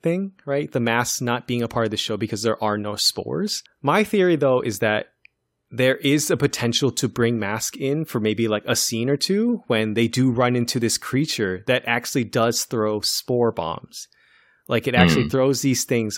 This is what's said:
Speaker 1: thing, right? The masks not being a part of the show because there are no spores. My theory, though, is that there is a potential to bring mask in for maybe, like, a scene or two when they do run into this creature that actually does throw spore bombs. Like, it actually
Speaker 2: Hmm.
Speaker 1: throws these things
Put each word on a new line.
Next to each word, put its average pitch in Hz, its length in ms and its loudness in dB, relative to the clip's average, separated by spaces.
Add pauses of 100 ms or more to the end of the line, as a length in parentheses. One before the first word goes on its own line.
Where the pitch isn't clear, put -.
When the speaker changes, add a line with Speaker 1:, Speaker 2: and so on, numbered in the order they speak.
Speaker 1:
thing, 190 320 -2 (120)
right? 147 260 -2
The 135 80 -2
masks 117 420 0
not 120 260 -4
being 120 140 -2
a 113 60 -2
part 117 180 -2
of 104 60 -4
the 107 60 -4
show 107 200 -4
because 107 260 -6
there 113 200 0
are 104 140 0
no 104 180 -6
spores. - 680 -4 (180)
My 175 220 4
theory, 180 320 4
though, 139 260 4
is 113 180 -4
that 107 280 0 (600)
there 127 280 2
is 143 340 2
a 160 60 2
potential 123 540 0
to - 180 -2
bring 117 300 0
mask 104 360 -4
in 143 300 -2
for - 160 -4
maybe, 110 260 0
like, 107 180 -2
a 120 100 0
scene 117 340 -2
or 143 80 2
two 220 500 0
when 110 280 0
they 117 120 4
do 127 240 2
run 123 240 2
into 120 240 -2
this 113 180 0
creature 104 720 -2
that 127 180 2
actually 117 380 -2
does 113 400 0
throw 107 380 -2
spore 120 500 0
bombs. - 560 -8 (600)
Like, 120 180 0
it 123 80 0
actually 120 280 4
Speaker 2:
Hmm. - 60 -4
Speaker 1:
throws 131 320 2
these 131 240 0
things 113 320 -2